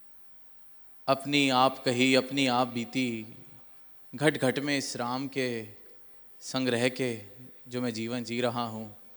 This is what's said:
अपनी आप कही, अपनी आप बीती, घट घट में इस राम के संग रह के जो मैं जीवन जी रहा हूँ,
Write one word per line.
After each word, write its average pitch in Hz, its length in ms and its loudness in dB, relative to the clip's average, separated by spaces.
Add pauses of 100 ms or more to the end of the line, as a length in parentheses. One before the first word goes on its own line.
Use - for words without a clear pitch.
(1080)
अपनी 139 440 2
आप 131 320 4
कही, 131 320 4
अपनी 135 340 2
आप 123 180 2
बीती, 120 420 -4 (1040)
घट 143 240 2
घट 139 220 2
में 143 180 0
इस 131 200 -4
राम 123 300 -4
के 131 220 -2 (920)
संग 131 260 -2
रह 120 240 2
के 127 200 -2 (560)
जो 123 140 -6
मैं 123 120 -2
जीवन 117 300 -6
जी 120 180 -6
रहा 120 260 -2
हूँ, 110 280 -10 (220)